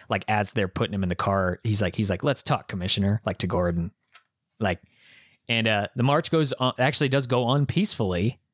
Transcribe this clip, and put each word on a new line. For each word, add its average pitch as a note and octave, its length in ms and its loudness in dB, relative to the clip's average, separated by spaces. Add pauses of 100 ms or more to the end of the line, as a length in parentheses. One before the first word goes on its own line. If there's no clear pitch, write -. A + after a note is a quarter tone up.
like, G2 180 -2
as G#2 260 0
they're G2+ 140 0
putting G2+ 280 -4
him G2 100 -2
in F2+ 40 0
the F2+ 60 0
car, F#2+ 480 0
he's G#2 180 2
like, - 140 0
he's G2+ 160 0
like, F#2 140 -4
"Let's C#3 180 0
talk, - 240 -2
Commissioner," G2 580 0
like, - 140 -4
to - 80 -2
Gordon. F2 460 0 (680)
Like, F#2 220 -2 (680)
and, A2+ 180 0
uh, G#2 300 0
the A#2+ 60 0
march C#3+ 280 0
goes D3+ 240 2
on, B2+ 240 -2
actually C#3 300 2
does C3+ 180 0
go B2 180 2
on C#3 220 2
peacefully, G#2+ 720 0 (160)